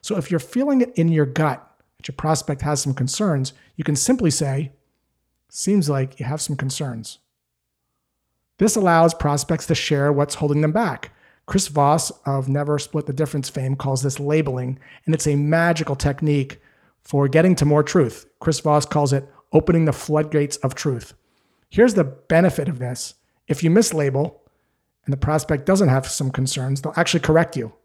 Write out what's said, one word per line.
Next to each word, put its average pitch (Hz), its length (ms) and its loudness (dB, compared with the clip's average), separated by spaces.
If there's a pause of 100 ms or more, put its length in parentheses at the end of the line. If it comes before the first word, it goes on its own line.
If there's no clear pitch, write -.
So 208 140 -4
if 160 140 -6
you're 175 80 0
feeling 269 420 0
it 247 140 0
in 165 140 2
your 156 180 2
gut 139 420 -2 (280)
that - 100 -20
your - 80 -12
prospect 151 480 -2
has 147 180 -2
some 135 140 -2
concerns, 135 580 -2 (220)
you - 80 -8
can 147 140 -2
simply 247 340 0
say, 139 420 -4 (760)
"Seems 190 400 0
like 135 320 -2
you 113 60 -6
have 147 140 -4
some 147 160 -6
concerns." 131 640 -8 (1400)
This 220 180 2
allows 170 360 4
prospects 147 540 -2
to 165 80 0
share 147 380 0
what's 143 240 0
holding 147 240 0
them 151 100 2
back. 190 400 -2 (340)
Chris - 220 -2
Voss 147 440 2 (140)
of 139 240 -2
Never 143 300 0
Split 147 280 -6
the 147 60 -6
Difference 143 360 -4
fame 131 260 -4
calls 135 280 -2
this 139 180 -4
labeling, 139 580 -2 (260)
and 160 100 0
it's - 120 -2
a 147 80 2
magical 156 600 0
technique 143 640 -2 (400)
for 139 260 0
getting 160 300 4
to - 80 2
more 147 180 4
truth. 147 440 0 (120)
Chris 156 220 -2
Voss 147 260 2
calls 147 260 0
it 139 160 -2 (240)
opening 165 340 4
the 147 60 0
floodgates 151 680 -2
of 131 160 -4
truth. 123 400 -6 (540)
Here's 220 260 4
the 185 100 4
benefit 165 640 0
of 143 100 -6
this. 123 360 -8 (340)
If 160 160 -2
you 160 60 4
mislabel 156 680 2 (680)
and 135 80 -2
the 139 60 -2
prospect 151 480 -2
doesn't 190 220 4
have 131 180 2
some 131 240 -4
concerns, 135 500 -4
they'll 151 160 -8
actually 170 240 0
correct 165 360 2
you. 113 160 -8 (120)